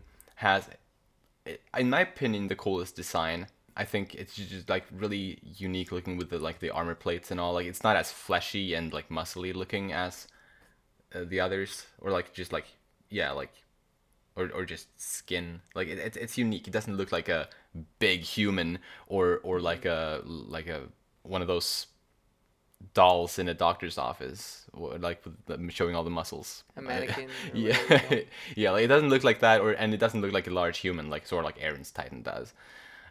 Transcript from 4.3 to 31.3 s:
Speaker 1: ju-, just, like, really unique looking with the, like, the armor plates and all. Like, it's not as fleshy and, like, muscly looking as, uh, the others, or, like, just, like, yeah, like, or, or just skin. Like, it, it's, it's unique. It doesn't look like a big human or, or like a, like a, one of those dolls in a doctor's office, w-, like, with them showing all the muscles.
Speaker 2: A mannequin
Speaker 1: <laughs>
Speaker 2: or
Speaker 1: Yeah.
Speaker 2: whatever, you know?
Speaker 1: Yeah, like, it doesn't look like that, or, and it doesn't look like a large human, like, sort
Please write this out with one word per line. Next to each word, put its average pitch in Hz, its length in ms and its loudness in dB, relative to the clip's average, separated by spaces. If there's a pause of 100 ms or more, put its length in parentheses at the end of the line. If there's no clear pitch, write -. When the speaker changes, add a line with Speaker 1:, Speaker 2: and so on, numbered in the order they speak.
Speaker 1:
ju-, 101 100 -10
just, 92 240 -8
like, 95 220 0
really 98 520 -4
unique 92 500 -6
looking 90 240 -4
with 87 120 -6
the, 85 100 -4
like, 80 200 -6
the 85 100 -4
armor 85 260 -2
plates - 360 -4
and 90 80 -4
all. 87 140 0
Like, 90 140 0
it's 87 160 -10
not 110 120 6
as 85 160 2
fleshy 92 600 -2
and, 82 200 -2
like, 78 160 -6
muscly 90 460 -6
looking 95 380 -4
as, 90 340 -4 (880)
uh, 90 100 -6
the 92 140 -2
others, 95 460 -2 (140)
or, 98 120 -2
like, 90 220 0
just, 92 180 -10
like, 78 140 -4 (440)
yeah, 85 220 0
like, 69 220 -6 (840)
or, 92 180 0
or 92 120 -4
just 80 220 -12 (120)
skin. 87 600 -6 (140)
Like, 92 120 -2
it, 87 100 -6
it's, 110 200 -6
it's 113 200 -8
unique. 110 300 0
It 95 40 -10
doesn't 104 260 -2
look 95 160 -2
like 85 160 0
a 80 180 0 (520)
big 92 220 4
human 92 580 0 (280)
or, 90 360 4
or 90 180 0
like 85 240 0
a, 80 400 0
like 78 420 -10
a, 78 140 -6 (420)
one 92 180 -2
of 87 60 -4
those - 400 0 (1040)
dolls 90 460 6
in 90 80 0
a 85 60 0
doctor's 87 440 0
office, 65 760 -8
w-, 85 240 -10
like, 87 280 -6
with 82 200 -18
them 85 240 -6
showing 87 260 0
all 85 80 0
the 85 60 -4
muscles. 82 540 -8 (120)
Speaker 2:
A 139 60 -14
mannequin 131 480 -6 (120)
Speaker 1:
<laughs> - 120 -10
Speaker 2:
or - 40 -4
Speaker 1:
Yeah. 110 200 4
Speaker 2:
whatever, - 380 6
you 110 60 2
know? - 40 -6 (300)
Speaker 1:
Yeah, 107 160 4
like, 104 140 6
it - 20 4
doesn't 147 220 8
look 131 140 6
like 117 160 6
that, 110 220 10
or, 107 100 4
and 107 220 2
it 107 60 0
doesn't 113 220 2
look 98 120 0
like 95 140 4
a 90 40 -4
large 87 280 2
human, 85 300 -2
like, 76 180 -6
sort 87 120 0